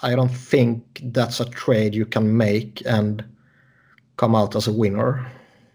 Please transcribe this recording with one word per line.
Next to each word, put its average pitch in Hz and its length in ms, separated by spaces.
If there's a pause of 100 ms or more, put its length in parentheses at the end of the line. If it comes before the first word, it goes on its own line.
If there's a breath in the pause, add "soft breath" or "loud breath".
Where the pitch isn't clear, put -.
I 123 120
don't 127 160
think 120 760
that's 120 360
a 117 60
trade 107 480
you 110 100
can 107 320
make 110 480
and 104 400 (920 soft breath)
come 113 180
out 104 220
as 110 120
a 107 40
winner. 113 540 (480 loud breath)